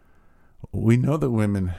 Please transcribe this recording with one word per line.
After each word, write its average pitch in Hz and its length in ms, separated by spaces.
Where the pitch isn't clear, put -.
we 104 260
know 131 200
that 143 140
women 101 380